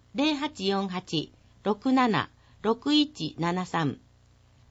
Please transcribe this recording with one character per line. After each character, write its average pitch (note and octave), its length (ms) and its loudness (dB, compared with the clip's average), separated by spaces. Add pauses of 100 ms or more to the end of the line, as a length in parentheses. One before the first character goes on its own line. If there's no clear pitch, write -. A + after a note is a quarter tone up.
(140)
零 D4 220 0
八 C#4 320 -4
四 G3 220 0
八 F3+ 420 -4 (320)
六 G#3+ 300 0
七 A3+ 360 2 (320)
六 A3+ 320 0
一 D4 460 0
七 F3 260 -2
三。 D#3+ 360 -2 (680)